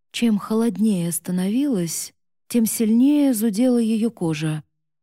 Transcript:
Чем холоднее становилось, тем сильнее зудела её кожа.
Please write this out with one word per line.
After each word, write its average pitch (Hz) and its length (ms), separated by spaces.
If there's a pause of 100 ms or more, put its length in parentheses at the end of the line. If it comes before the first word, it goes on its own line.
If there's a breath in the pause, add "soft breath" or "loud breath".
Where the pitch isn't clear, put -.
(100)
Чем 226 280
холоднее 208 720
становилось, 185 1040 (360)
тем 226 180
сильнее 262 640
зудела 233 460
её 226 320
кожа. 156 520 (400)